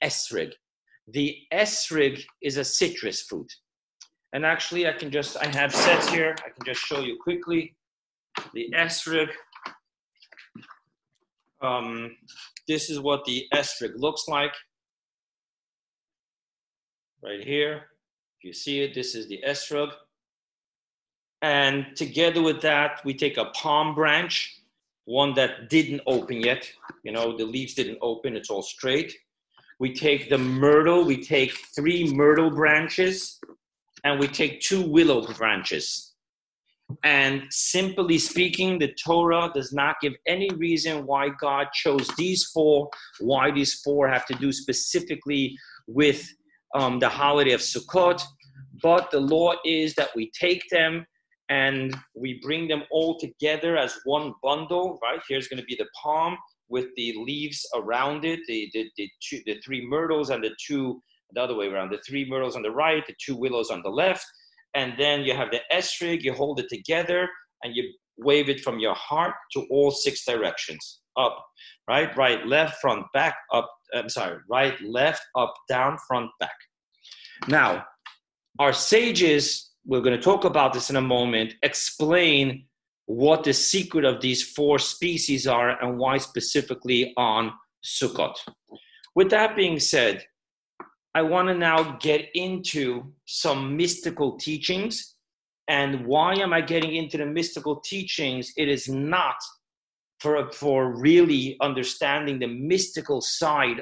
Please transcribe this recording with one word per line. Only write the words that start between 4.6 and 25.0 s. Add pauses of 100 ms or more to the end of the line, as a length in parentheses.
I
can
just,
I (100)
have
sets
here.
I
can
just
show
you
quickly. (800)
The
esrig. (2250)
Um, (520)
this
is
what
the
esrig
looks
like. (2750)
Right
here. (540)
If
you
see
it,
this
is
the
esrog. (1500)
And
together
with
that,
we
take
a
palm
branch, (480)